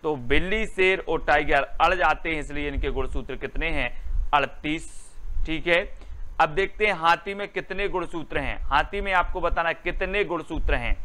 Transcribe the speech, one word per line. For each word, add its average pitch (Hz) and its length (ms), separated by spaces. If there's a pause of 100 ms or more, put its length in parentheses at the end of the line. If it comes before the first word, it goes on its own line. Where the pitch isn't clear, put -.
तो 151 140
बिल्ली, 156 500
शेर 190 420
और 156 160
tiger 147 380 (180)
अड़ 170 140
जाते 165 360
हैं, 160 80
इसलिए 143 300
इनके 139 220
गुणसूत्र 131 460
कितने 143 340
हैं? 135 200 (440)
अड़तीस। 151 520 (600)
ठीक 160 200
है, 170 140 (600)
अब 160 80
देखते 190 380
हैं 202 80
हाथी 170 400
में 202 140
कितने 190 400
गुणसूत्र 160 500
हैं। 120 240
हाथी 160 380
में 202 120
आपको 180 280
बताना 170 280
है 160 60
कितने 185 500
गुणसूत्र 156 500
हैं। 117 300